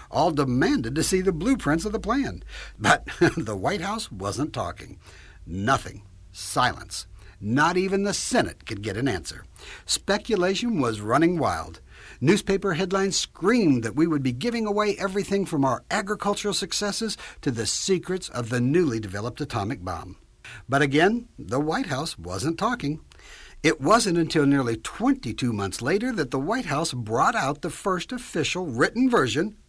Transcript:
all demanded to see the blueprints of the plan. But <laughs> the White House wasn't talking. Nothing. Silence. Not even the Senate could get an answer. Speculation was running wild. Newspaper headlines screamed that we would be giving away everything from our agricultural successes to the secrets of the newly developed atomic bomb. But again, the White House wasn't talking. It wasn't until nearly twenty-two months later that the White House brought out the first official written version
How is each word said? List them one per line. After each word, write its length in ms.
all 180
demanded 640
to 100
see 180
the 100
blueprints 520
of 100
the 60
plan. 440
But 360
<laughs> 240
the 180
White 260
House 300
wasn't 420
talking. 460
Nothing. 560
Silence. 760
Not 360
even 260
the 100
Senate 520
could 180
get 140
an 100
answer. 380
Speculation 960
was 180
running 400
wild. 400
Newspaper 540
headlines 420
screamed 680
that 120
we 120
would 160
be 100
giving 320
away 320
everything 480
from 180
our 260
agricultural 640
successes 640
to 100
the 140
secrets 640
of 200
the 100
newly 400
developed 400
atomic 460
bomb. 320
But 140
again, 560
the 240
White 240
House 320
wasn't 400
talking. 420
It 160
wasn't 380
until 280
nearly 320
twenty-two 760
months 280
later 320
that 180
the 80
White 260
House 280
brought 420
out 260
the 80
first 420
official 540
written 440
version 480